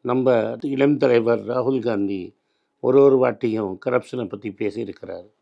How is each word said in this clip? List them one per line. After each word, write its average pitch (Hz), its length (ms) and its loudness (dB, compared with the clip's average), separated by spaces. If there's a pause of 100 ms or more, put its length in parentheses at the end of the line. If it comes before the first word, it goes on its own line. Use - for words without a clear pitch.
நம்ம 123 600 0
இளம் 143 360 2
தலைவர் 117 480 2
ராகுல் 123 360 -2
காந்தி 101 540 -4 (440)
ஒரு 127 220 4
ஒரு 135 160 6
வாட்டியும் 110 680 -2
கரப்ஷனை 123 440 -4
பத்தி 104 200 -10
பேசியிருக்கிறார். 98 800 -10 (120)